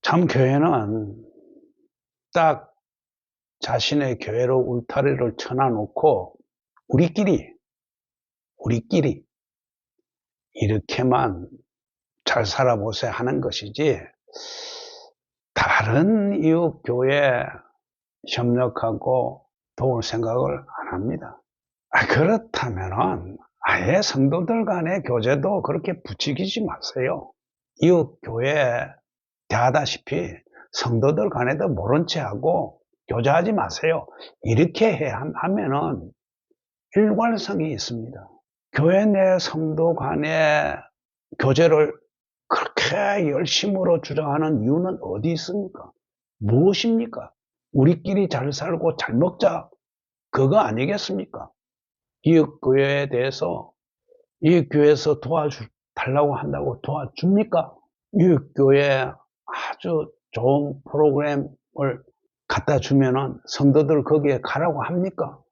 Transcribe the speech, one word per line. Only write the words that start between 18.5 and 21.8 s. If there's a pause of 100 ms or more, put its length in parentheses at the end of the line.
도울
생각을
안
합니다. (500)